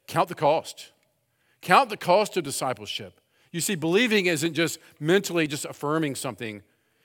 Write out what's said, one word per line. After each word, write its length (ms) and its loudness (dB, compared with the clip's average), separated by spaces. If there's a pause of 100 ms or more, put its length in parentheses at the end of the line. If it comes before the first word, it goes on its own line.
"Count 240 -2
the 60 -10
cost. 560 -2 (680)
Count 280 4
the 80 -8
cost 400 2
of 60 -2
discipleship." 760 -8 (320)
You 80 -6
see, 160 -2
believing 520 2
isn't 260 0
just 240 0 (240)
mentally 460 2
just 180 -6
affirming 500 -2
something. 480 -8 (420)